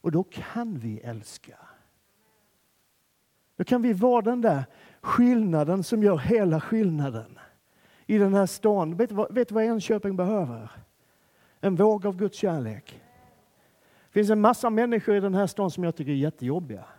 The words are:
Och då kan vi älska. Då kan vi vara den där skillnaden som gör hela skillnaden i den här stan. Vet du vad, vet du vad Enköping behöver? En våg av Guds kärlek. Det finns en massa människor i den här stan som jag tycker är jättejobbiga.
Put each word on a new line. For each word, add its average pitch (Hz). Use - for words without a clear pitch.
Och 170
då 170
kan 226
vi 110
älska. -
Då 277
kan 247
vi 233
vara 233
den 240
där 151
skillnaden 190
som 214
gör 196
hela 160
skillnaden 147
i 214
den 196
här 196
stan. 175
Vet 240
du 208
vad, 202
vet 240
du 208
vad 220
Enköping 208
behöver? 170
En 190
våg 208
av 190
Guds 196
kärlek. 131
Det -
finns 208
en 214
massa 233
människor 220
i 202
den 196
här 196
stan 190
som 180
jag 165
tycker 147
är 139
jättejobbiga. 135